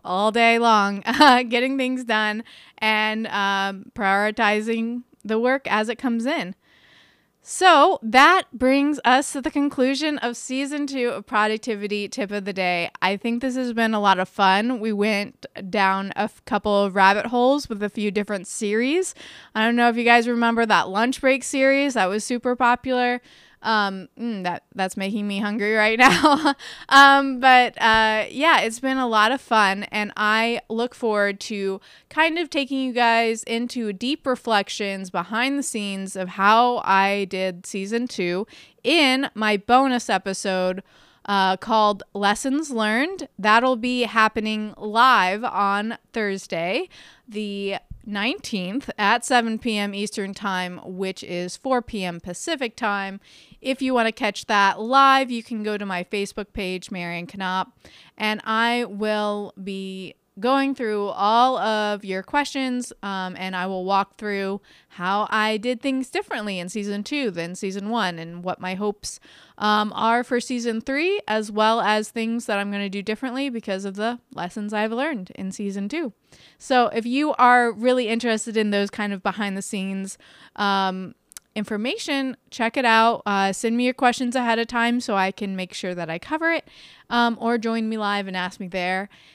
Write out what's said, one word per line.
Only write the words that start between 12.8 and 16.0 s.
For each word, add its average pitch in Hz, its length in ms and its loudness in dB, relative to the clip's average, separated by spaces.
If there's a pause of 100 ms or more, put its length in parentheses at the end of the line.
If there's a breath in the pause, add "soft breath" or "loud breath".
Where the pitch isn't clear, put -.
I 190 140 2
think 233 260 -4
this 254 140 -2
has 254 160 -4
been 226 220 0
a 208 80 0
lot 190 180 4
of 185 80 -2
fun. 208 540 2
We 220 100 -2
went 208 540 -2 (240)
down 190 480 0